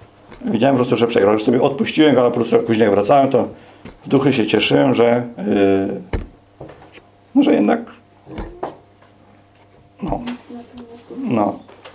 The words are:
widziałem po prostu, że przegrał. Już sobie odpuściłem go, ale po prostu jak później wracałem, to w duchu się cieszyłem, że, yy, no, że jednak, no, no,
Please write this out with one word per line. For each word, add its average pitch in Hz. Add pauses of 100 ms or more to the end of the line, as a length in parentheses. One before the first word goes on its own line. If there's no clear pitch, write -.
(440)
widziałem 131
po -
prostu, 120
że 117
przegrał. 104
Już 107
sobie 123
odpuściłem 151
go, 120
ale 120
po 117
prostu 117
jak 117
później 110
wracałem, 135
to 104 (560)
w -
duchu 135
się 110
cieszyłem, 135
że, 117 (160)
yy, 98 (1300)
no, 277
że -
jednak, 214 (2250)
no, 190 (1000)
no, 113 (360)